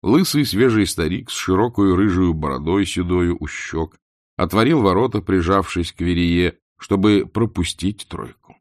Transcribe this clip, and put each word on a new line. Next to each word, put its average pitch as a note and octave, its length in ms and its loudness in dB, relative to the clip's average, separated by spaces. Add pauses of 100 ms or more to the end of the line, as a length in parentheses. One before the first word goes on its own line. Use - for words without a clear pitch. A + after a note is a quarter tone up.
Лысый D3 420 2
свежий A2 420 2
старик E2+ 440 -4
с - 40 -10
широкой G2 600 0
рыжей F2+ 380 2
бородой D2+ 520 -2
седою F2+ 540 -2
у D#2+ 80 -10
щек - 540 -8 (360)
отворил B2+ 460 2
ворота, G#2 400 2
прижавшись F#2 720 0
к - 80 -12
верее, F2 580 0 (180)
чтобы G2+ 480 2
пропустить G2+ 840 -4
тройку. - 520 -14